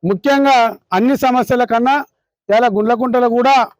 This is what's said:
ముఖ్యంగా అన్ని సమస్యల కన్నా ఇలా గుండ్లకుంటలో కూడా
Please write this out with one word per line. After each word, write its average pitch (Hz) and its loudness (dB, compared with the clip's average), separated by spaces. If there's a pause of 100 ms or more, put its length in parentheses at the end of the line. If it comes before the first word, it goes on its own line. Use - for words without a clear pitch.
ముఖ్యంగా 247 0 (160)
అన్ని 233 0
సమస్యల 247 0
కన్నా 254 -2 (520)
ఇలా 240 2
గుండ్లకుంటలో 240 0
కూడా 240 2 (120)